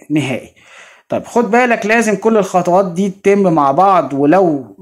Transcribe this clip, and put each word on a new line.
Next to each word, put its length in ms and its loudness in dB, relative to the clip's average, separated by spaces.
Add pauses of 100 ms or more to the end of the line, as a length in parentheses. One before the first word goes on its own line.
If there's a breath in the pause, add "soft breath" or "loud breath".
نهائي. 400 -4 (600 loud breath)
طيب، 160 -6
خد 260 -2
بالك 340 0
لازم 300 0
كل 220 0
الخطوات 540 0
دي 180 -4
تتم 440 0
مع 180 2
بعض، 420 2
ولو 680 0